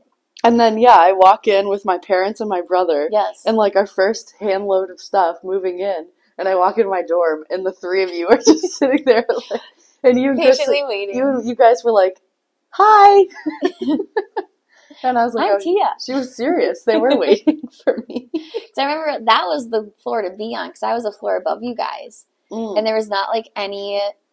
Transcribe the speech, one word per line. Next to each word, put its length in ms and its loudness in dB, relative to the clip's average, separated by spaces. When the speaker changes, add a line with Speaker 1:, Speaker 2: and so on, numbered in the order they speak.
Speaker 1:
and 160 4
then, 200 2
yeah, 200 8
I 140 6
walk 340 4
in 220 2
with 160 -4
my 140 0
parents 420 -4
and 80 -4
my 120 -2
brother 500 0
Speaker 2:
Yes. 340 -2
Speaker 1:
and, 120 0
like, 180 0
our 100 2
first 540 -4
handload 500 -2
of 100 -20
stuff 440 -2
moving 360 -4
in. 280 -6
And 100 -6
I 80 0
walk 220 2
in 120 0
my 140 -2
dorm, 460 -2
and 160 -6
the 60 -4
three 320 -4
of 60 -4
you 200 -6
are 80 6
<laughs> 80 -10
just 320 2
sitting 280 0
there, 200 2
like, 100 -6
and 160 4
you 120 0
and 100 -2
Kristen, 320 4
Speaker 2:
Patiently 140 -2
waiting. 280 -6
Speaker 1:
you, 280 0
you 120 -6
guys 280 4
were 80 0
like, 280 2
"Hi." 540 6
<laughs> 360 -4
And 160 -2
I 60 2
was 100 -2
like, 160 -2
Speaker 2:
I'm 60 2
Speaker 1:
"Oh," 40 -2
Speaker 2:
Tia. 300 0
Speaker 1:
she 80 -8
was 220 -6
serious. 480 -2
They 140 2
were 200 2
Speaker 2:
<laughs> 0 -
Speaker 1:
waiting 440 0
<laughs> 100 -20
for 240 -4
me. 240 -10
Speaker 2:
'Cause 440 -12
I 60 -4
remember 420 -6
that 200 0
was 240 -6
the 220 -6
floor 200 -6
to 80 -8
be 260 -12
on, 120 -10
'cause 140 -14
I 100 -4
was 120 -6
a 60 -4
floor 260 -6
above 260 -6
you 100 -8
guys. 520 -12
Speaker 1:
Mm. 260 -6
Speaker 2:
And 100 -2
there 80 -2
was 120 -2
not, 220 -4
like, 260 -6
any 460 -6